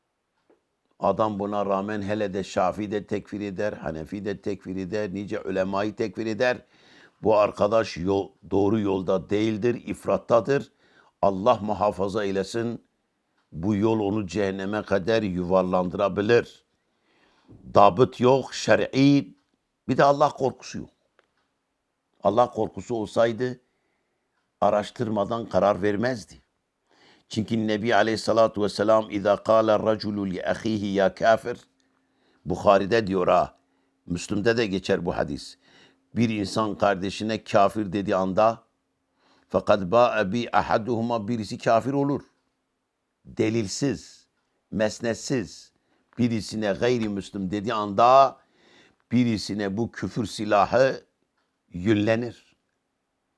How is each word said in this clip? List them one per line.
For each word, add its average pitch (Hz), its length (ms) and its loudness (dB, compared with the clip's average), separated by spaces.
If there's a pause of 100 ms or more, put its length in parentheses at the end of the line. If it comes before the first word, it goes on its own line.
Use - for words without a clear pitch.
(1000)
adam 98 400 0
buna 101 260 -4
rağmen 101 360 -4
hele 101 320 -4
de 95 100 -4
Şafii 95 480 -4
de 104 160 -6
tekfir 101 340 -8
eder, 104 320 -6
Hanefi 82 520 -10
de 98 160 -8
tekfir 92 340 -8
eder, 95 380 -6
nice 101 280 -8
ulemayı 98 540 -4
tekfir 110 300 -6
eder. 120 320 -2 (680)
Bu 104 140 4
arkadaş 104 600 2
yol, 98 340 -2 (200)
doğru 101 280 2
yolda 95 500 -2
değildir, 110 560 0
ifrattadır. 107 840 0 (500)
Allah 98 340 2
muhafaza 101 680 -2
eylesin. 101 640 -4 (640)
Bu 92 240 -2
yol 110 240 2
onu 101 280 -2
cehenneme 98 540 -4
kadar 101 420 0
yuvarlandırabilir. 92 1400 0 (1080)
Dabıt 98 460 6
yok, 123 340 2
şer'i, 131 840 2 (500)
bir 131 100 -2
de 156 60 6
Allah 143 260 4
korkusu - 480 -6
yok. - 120 -12 (1300)
Allah 113 280 2
korkusu 107 440 -6
olsaydı 117 640 -2 (1000)
araştırmadan 107 840 -2
karar 95 360 2
vermezdi. 104 600 -4 (880)
Çünkü 110 380 -2
Nebi 107 280 0
Aleyhissalatu 110 680 2
vesselam, 107 480 0
"İza 101 320 0
kâle 110 360 4
raculu 101 500 -2
li 90 160 -6
ahihi 104 420 -4
ya 95 280 0
kafir." 113 420 0 (880)
Bukhari'de 98 600 2
diyor 92 200 0
ha, 90 300 2 (480)
Müslim'de 104 520 -2
de 120 100 2
geçer 95 380 -2
bu 78 120 -4
hadis. - 400 -6 (580)
Bir 113 140 2
insan 104 480 -2
kardeşine 101 640 -2
kafir 101 500 2
dediği 101 220 -2
anda, 95 480 2 (840)
"Fakat 95 420 0
bâe 113 400 4
bi 117 220 -4
ahaduhuma," 113 720 -2
birisi 113 300 -6
kafir 120 360 0
olur. 139 280 -2 (1040)
Delilsiz, 110 1000 -4 (440)
mesnetsiz 107 1000 -4 (460)
birisine 110 540 -2
gayrimüslim 104 800 -2
dediği 104 220 -4
anda 117 640 6 (720)
birisine 104 640 0
bu 117 140 -2
küfür 104 340 -6
silahı 104 800 2 (640)
yünlenir. 107 840 -2 (840)